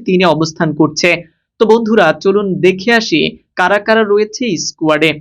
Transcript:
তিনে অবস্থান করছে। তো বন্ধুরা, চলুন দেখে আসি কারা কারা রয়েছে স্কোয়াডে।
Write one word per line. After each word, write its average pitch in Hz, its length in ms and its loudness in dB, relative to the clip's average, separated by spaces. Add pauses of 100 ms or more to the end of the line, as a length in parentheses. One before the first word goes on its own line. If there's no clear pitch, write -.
তিনে 185 260 2
অবস্থান 160 360 -2 (100)
করছে। 156 300 0 (500)
তো 240 120 4
বন্ধুরা, 220 340 2 (180)
চলুন 196 240 0 (180)
দেখে 190 340 0
আসি 175 220 -2 (380)
কারা 185 260 2
কারা 220 260 2
রয়েছে 214 320 -2 (220)
স্কোয়াডে। 156 560 0